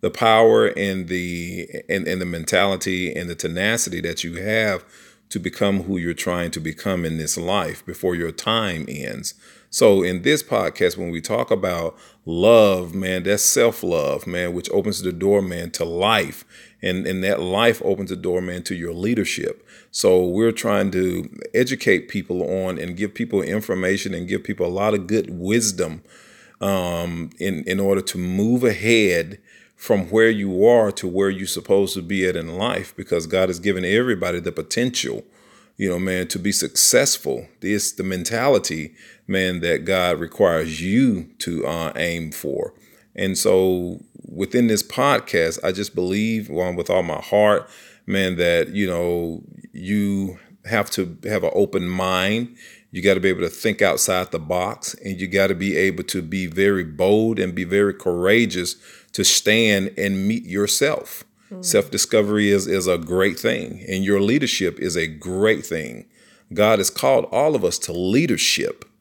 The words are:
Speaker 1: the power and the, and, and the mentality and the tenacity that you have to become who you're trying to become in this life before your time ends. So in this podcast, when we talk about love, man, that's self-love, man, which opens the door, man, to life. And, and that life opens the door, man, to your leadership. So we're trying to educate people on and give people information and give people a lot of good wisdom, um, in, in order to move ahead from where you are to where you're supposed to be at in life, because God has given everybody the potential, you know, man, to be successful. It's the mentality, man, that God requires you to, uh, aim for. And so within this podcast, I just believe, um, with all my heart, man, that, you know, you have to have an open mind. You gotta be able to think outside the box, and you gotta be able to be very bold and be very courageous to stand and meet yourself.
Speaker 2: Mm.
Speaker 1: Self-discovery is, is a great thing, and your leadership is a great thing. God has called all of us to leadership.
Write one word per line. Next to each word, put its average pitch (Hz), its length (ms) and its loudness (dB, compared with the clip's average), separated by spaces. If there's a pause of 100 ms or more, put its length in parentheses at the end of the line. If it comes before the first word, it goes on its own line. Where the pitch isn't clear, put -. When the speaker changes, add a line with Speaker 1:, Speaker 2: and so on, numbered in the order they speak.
Speaker 1:
the - 100 0
power 110 560 6
and 95 420 -2
the, 87 600 -6 (200)
and, 92 200 -2
and 92 120 -2
the 90 60 -4
mentality 90 880 -2
and 87 160 -6
the 85 60 -8
tenacity 90 640 -2
that 82 240 -6
you 85 180 -8
have 107 420 0 (440)
to - 100 -6
become 95 460 -2
who 92 120 -2
you're 85 160 -2
trying 87 380 -4
to 80 100 -8
become 85 440 -4
in 80 140 -2
this 78 200 -4
life 87 480 -4
before 90 280 -2
your 82 180 -4
time 98 560 -2
ends. 64 460 -8 (360)
So 101 320 6
in 90 200 0
this 147 200 2
podcast, 95 560 0
when 85 120 -6
we 82 120 -6
talk 113 280 -2
about 90 460 -2 (300)
love, 92 680 6
man, 92 280 -2
that's 98 200 0
self-love, 82 840 2
man, 87 260 -4
which 87 180 -6
opens 92 320 0
the 92 100 -4
door, 98 280 2
man, 87 300 -6
to - 140 -4
life. 87 600 0 (380)
And, 92 240 -2
and 92 180 -4
that 98 160 0
life 101 440 2
opens 95 260 -2
the 95 60 -6
door, 90 260 -2
man, 90 220 -8
to 104 100 -6
your 85 180 -8
leadership. 101 760 -2 (260)
So 92 340 4
we're 107 260 2
trying 104 380 0
to 90 400 -2 (240)
educate 123 540 2
people 92 340 -4 (240)
on 92 100 -4
and 85 200 -8
give 101 180 -6
people 104 260 -2
information 95 720 -2
and 87 160 -8
give 98 160 -4
people 92 220 -2
a - 20 -2
lot 98 240 0
of 98 140 -2
good 101 240 0
wisdom, 90 720 -2 (580)
um, 87 760 -2
in, 90 260 -4
in 95 160 -2
order 98 200 2
to - 180 -6
move 101 460 0
ahead 101 720 2 (380)
from 98 340 0
where 110 200 6
you 98 360 0
are 113 260 6
to 95 160 -6
where 98 220 2
you're 95 160 -6
supposed 95 480 0
to 95 80 -6
be 92 240 0
at 90 100 0
in 82 200 -6
life, 95 400 -4
because 85 300 -2
God 92 220 2
has 90 100 -4
given 92 260 -2
everybody 95 540 0
the 85 140 -6
potential, 92 720 -4 (520)
you 98 120 -2
know, 87 100 -2
man, 92 300 -2
to - 100 -6
be 95 140 -2
successful. - 960 0 (120)
It's 98 320 -2
the 92 120 -8
mentality, 95 880 -2 (320)
man, 92 340 0
that 82 240 0
God 90 360 0
requires 80 600 0
you 98 440 2 (140)
to, - 280 -4
uh, 82 300 -4
aim 85 340 -4
for. - 440 -6 (420)
And 95 200 -2
so 92 640 2 (280)
within 113 400 0
this 107 160 0
podcast, 107 800 0
I 90 80 0
just 98 240 -6
believe, 104 540 -2
um, 90 260 -2
with 85 120 -6
all 92 140 2
my 80 180 -4
heart, 104 480 2 (380)
man, 95 300 0
that, 85 320 2
you 101 180 -2
know, 87 560 -2 (300)
you 98 680 -2 (260)
have 104 260 -2
to 85 340 -4
have 104 180 -2
an 87 120 0
open 95 340 0
mind. 92 680 0 (360)
You 90 100 -8
gotta 95 180 6
be 95 100 4
able 92 100 0
to 85 80 0
think - 340 -2
outside 92 480 2
the - 80 -4
box, 90 560 -4 (100)
and 98 160 -6
you 95 60 -4
gotta 98 300 2
be 92 200 0
able 90 280 0
to - 180 -4
be 92 240 -4
very 95 380 2
bold 101 560 2
and 92 140 -2
be 92 100 -4
very 98 300 2
courageous 90 840 2 (360)
to 98 120 -2
stand 104 720 4
and 98 280 0
meet 113 180 -2
yourself. 101 800 -2 (260)
Speaker 2:
Mm. 185 140 -16
Speaker 1:
Self-discovery 104 840 2
is, 98 160 2
is 92 200 0
a 90 100 2
great 87 420 0
thing, 120 500 -4
and 95 160 -2
your 98 160 2
leadership 107 600 0
is 87 160 -2
a 85 100 0
great 90 600 0
thing. 64 400 -8 (480)
God 107 240 4
has 95 120 0
called 135 360 2
all 147 280 0
of 139 100 0
us 85 160 0
to - 120 -8
leadership. 95 920 0 (140)